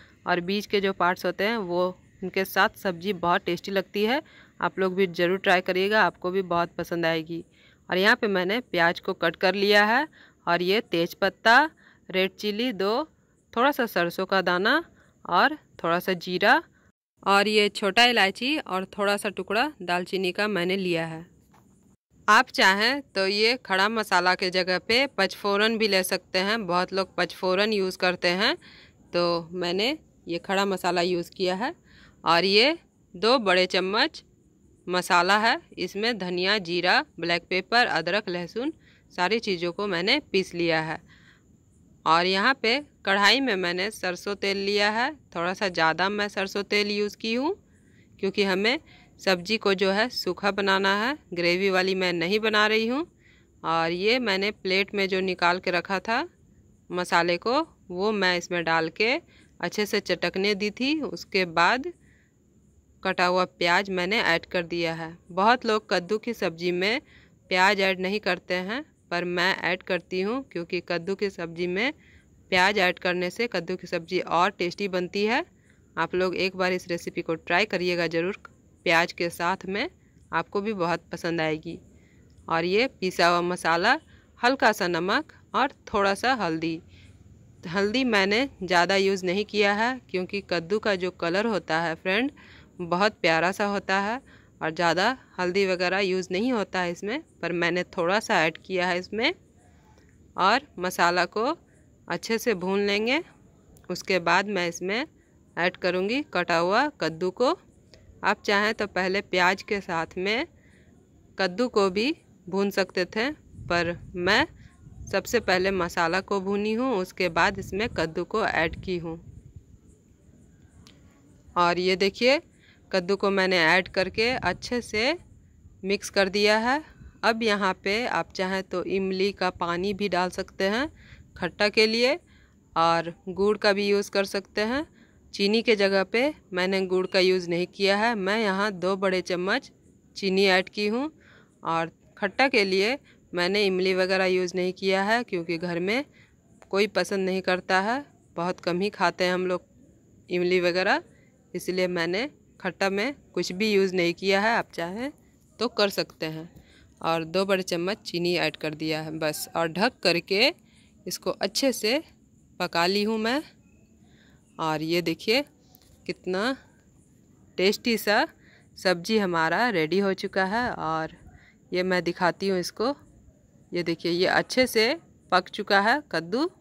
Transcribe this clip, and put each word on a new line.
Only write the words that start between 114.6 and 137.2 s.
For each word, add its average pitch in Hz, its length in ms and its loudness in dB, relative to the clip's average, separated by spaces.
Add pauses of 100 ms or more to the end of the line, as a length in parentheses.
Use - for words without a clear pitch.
सबसे 196 340 -2
पहले 190 320 0
मसाला 175 480 -2
को 202 200 -2
भूनी 202 320 -2
हूँ, 247 200 -2
उसके 185 360 -2
बाद 180 300 0
इसमें 190 320 -6
कद्दू 165 340 -4
को 208 200 -2
ऐड 160 380 -2
की 180 140 -6
हूँ। 165 220 -10 (2250)
और 175 240 2
ये 185 180 2
देखिए 240 440 2 (500)
कद्दू 190 240 0
को 196 160 0
मैंने 190 280 2
ऐड 175 300 4
करके 196 420 -2
अच्छे 226 520 -4
से 254 340 -2 (640)
मिक्स 196 280 -4
कर 196 200 2
दिया 208 280 4
है। 254 220 0 (420)
अब 226 200 0
यहाँ 202 320 2
पे 208 320 -2
आप - 260 -4
चाहें 190 320 -2
तो 185 200 -6
इमली 190 480 -2
का 185 180 -2
पानी 180 420 -4
भी 196 160 -4
डाल 180 220 0
सकते - 340 -8
हैं 240 240 -2 (480)
खट्टा 208 320 0
के 220 180 4
लिए, 240 300 2 (560)
और 165 400 2 (160)
गुड़ 202 280 0
का 208 160 4
भी 202 140 0
यूज़ 202 240 0
कर 196 140 0
सकते 202 380 -6
हैं। 262 220 -2 (480)
चीनी 202 280 2
के 226 140 4
जगह 196 300 2
पे 254 280 0 (200)
मैंने 185 300 0
गुड़ 185 240 0
का 196 120 0
यूज़ 185 300 2